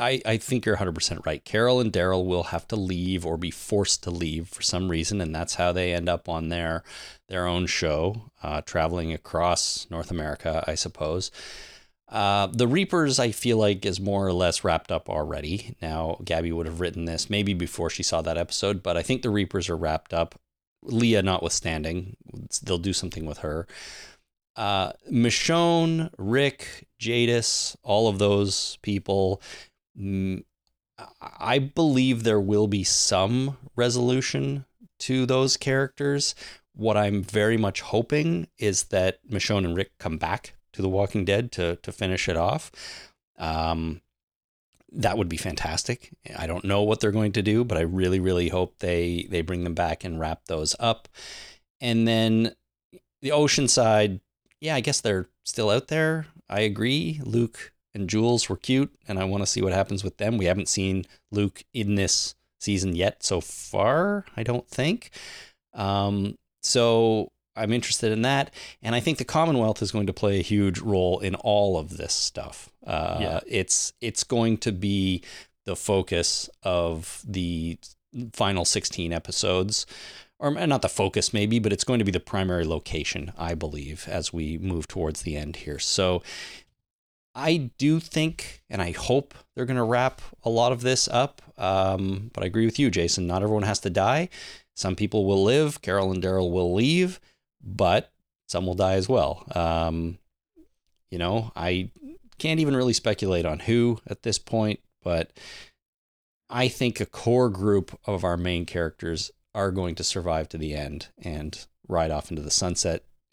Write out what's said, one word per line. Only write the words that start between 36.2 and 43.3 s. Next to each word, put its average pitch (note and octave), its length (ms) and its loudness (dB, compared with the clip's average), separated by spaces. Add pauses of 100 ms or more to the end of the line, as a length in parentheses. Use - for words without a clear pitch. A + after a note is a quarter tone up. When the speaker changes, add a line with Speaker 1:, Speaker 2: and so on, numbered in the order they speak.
Speaker 1:
What G#2+ 220 2
I'm G2+ 260 2
very G#2+ 340 2
much G#2 240 0
hoping D#3 640 0 (120)
is G2+ 260 0
that F#2+ 340 0 (100)
Michonne G2+ 360 0
and E2+ 120 0
Rick F#2+ 220 -2
come D#2+ 200 -4
back E2+ 360 -4 (180)
to - 100 -8
The F#2+ 60 0
Walking G2 360 0
Dead G#2 280 0
to, F2 240 -2
to - 160 -12
finish F#2 360 -2
it F2 80 0
off. G2+ 340 0 (680)